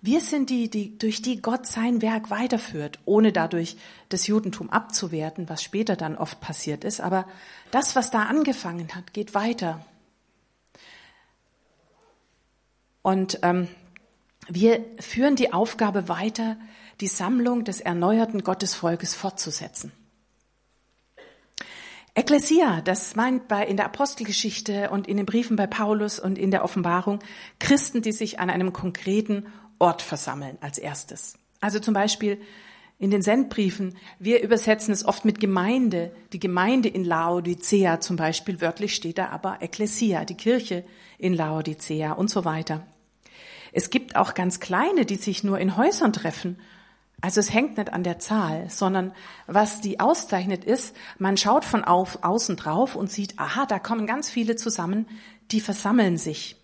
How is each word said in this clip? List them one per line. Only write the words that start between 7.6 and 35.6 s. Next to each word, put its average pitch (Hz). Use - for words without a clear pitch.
das, 262
was 247
da 220
angefangen 196
hat, 180
geht 208
weiter. 202
Und, 190
ähm, 175
wir 220
führen 269
die 254
Aufgabe 202
weiter, 220
die 202
Sammlung 240
des 196
erneuerten 202
Gottesvolkes 175
fortzusetzen. -
Ekklesia, 277
das -
meint 254
bei, 208
in 196
der -
Apostelgeschichte 208
und 196
in 202
den 202
Briefen 226
bei 202
Paulus 208
und 190
in 190
der 190
Offenbarung 185
Christen, 277
die 220
sich 214
an 180
einem 185
konkreten 202
Ort 170
versammeln 139
als 143
erstes. -
Also 208
zum 214
Beispiel 208
in 196
den 202
Sendbriefen, 202
wir 226
übersetzen 214
es 196
oft -
mit 214
Gemeinde, 190